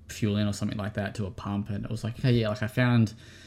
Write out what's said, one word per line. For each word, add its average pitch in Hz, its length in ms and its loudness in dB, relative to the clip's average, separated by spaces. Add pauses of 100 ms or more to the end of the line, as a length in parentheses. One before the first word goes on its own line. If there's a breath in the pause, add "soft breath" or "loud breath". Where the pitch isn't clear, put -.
fuel 104 280 0
in 104 100 2
or 104 60 0
something 104 260 -4
like 101 160 -6
that 101 220 -4
to 104 100 -4
a 92 40 -8
pump, 101 400 -4
and 104 140 -6
it - 60 -8
was 107 140 -4
like, 110 140 -6
"Okay, 127 140 4
yeah, 113 180 2
like, 107 120 -4
I 107 40 0
found, 120 480 4 (320 loud breath)